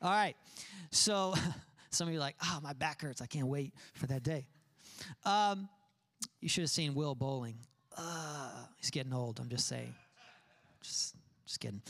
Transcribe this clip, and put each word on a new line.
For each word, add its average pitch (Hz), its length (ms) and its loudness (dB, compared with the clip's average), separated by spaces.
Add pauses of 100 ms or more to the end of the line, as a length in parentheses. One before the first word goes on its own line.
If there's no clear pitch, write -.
All 185 100 4
right. 202 260 4 (540)
So 190 440 6
<laughs> - 560 -2
some 170 160 2
of 165 60 0
you 160 60 0
are - 20 0
like, 139 200 -2
"Oh, 170 220 0
my 143 100 -4
back 147 280 -2
hurts. 139 200 -4
I 113 60 -6
can't 139 200 2
wait 139 260 -2 (200)
for - 140 -2
that 135 160 -2
day." 156 240 -2 (800)
Um, 202 440 4 (680)
you - 80 -4
should 180 140 2
have 151 100 2
seen 147 240 2
Will 143 200 2
bowling. 120 500 -4 (360)
Uh, 151 640 -6 (120)
he's - 120 -2
getting 131 220 0
old, 120 300 0
I'm 123 80 -4
just 123 180 2
saying. 123 260 -4 (880)
Just, - 340 -2 (300)
just - 140 -6
kidding. 104 300 -4